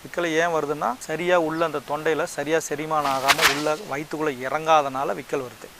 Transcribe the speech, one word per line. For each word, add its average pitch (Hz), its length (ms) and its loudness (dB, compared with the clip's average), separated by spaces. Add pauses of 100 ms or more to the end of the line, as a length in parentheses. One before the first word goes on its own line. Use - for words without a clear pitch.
விக்கல் 165 300 -4
ஏன் 160 160 2
வருதுன்னா, 156 500 0
சரியா 175 400 0
உள்ள 160 260 0
அந்த 147 240 -2
தொண்டையில 151 360 0
சரியா 156 340 0
செரிமானம் 151 580 -2
ஆகாம 139 340 4
உள்ள 151 240 0
வயித்துக்குள்ள 147 760 -4
இறங்காதனால 151 680 2
விக்கல் 143 320 -4
வருது. 113 220 -16 (120)